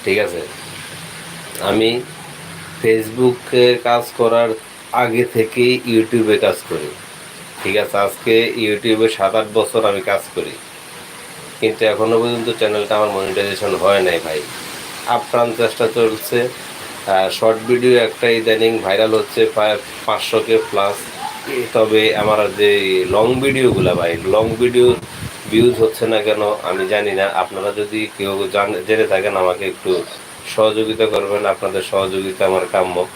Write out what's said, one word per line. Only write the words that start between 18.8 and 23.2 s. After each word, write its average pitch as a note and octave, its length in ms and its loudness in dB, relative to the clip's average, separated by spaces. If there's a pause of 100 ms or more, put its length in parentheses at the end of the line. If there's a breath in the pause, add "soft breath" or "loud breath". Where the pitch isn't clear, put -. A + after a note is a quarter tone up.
হচ্ছে G#2+ 260 0 (140)
প্রায় G#2+ 220 2 (300)
পাঁচশো A2 400 0
কে A2+ 100 2 (140)
plus, G2+ 280 0 (720)
তবে A2 300 4 (140)
আমার G#2+ 240 2 (160)
যে G#2 140 4 (400)
লং G#2+ 160 4 (140)